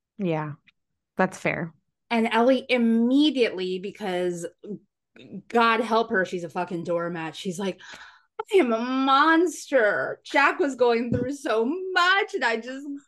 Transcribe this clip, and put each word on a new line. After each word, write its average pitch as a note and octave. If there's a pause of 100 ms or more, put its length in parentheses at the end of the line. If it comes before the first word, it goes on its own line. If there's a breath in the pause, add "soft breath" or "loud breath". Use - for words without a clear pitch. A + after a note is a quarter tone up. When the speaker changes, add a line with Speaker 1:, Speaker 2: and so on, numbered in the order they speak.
(180)
Speaker 1:
Yeah, D#3 (640)
that's F#3
fair. D3+ (360)
Speaker 2:
And A3+
Ellie A#3+
immediately, A#3
because F3+ (1040)
God A3+
help A3+
her, F#3+
she's F3+
a E3
fucking F3
doormat. E3+
She's F3+
like, G3 (600 loud breath)
"I -
am B3+
a A3
monster. C4+
Jack D4
was C#4
going A#3+
through B3+
so A#3
much F#4
and C#4
I A#3
just C4 (220)